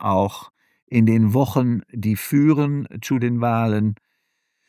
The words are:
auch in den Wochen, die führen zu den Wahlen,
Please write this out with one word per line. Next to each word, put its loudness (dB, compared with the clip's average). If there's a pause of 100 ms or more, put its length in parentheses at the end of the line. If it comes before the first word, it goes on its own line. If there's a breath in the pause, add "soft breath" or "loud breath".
auch -2 (380)
in 2
den 4
Wochen, 0 (100)
die -4
führen 0 (140)
zu -2
den -2
Wahlen, 0 (760)